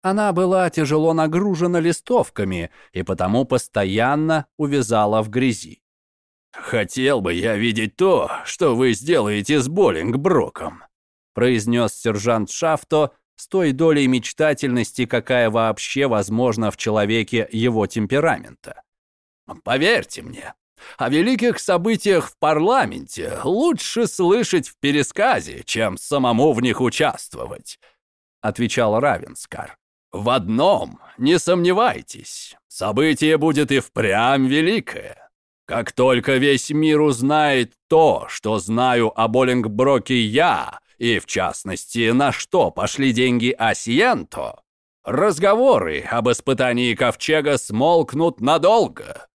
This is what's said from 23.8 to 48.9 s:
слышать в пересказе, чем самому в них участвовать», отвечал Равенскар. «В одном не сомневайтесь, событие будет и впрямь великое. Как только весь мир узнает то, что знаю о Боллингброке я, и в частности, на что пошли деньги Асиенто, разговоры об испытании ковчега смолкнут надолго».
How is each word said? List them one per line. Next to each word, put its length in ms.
слышать 600
в 120
пересказе, 840
чем 340
самому 560
в 80
них 200
участвовать», 1000
отвечал 580
Равенскар. 800
«В 180
одном 680
не 180
сомневайтесь, 1200
событие 720
будет 340
и 80
впрямь 680
великое. 800
Как 240
только 460
весь 320
мир 320
узнает 720
то, 400
что 280
знаю 640
о 80
Боллингброке 920
я, 580
и 220
в 60
частности, 840
на 200
что 400
пошли 400
деньги 400
Асиенто, 1120
разговоры 1080
об 200
испытании 680
ковчега 600
смолкнут 840
надолго». 960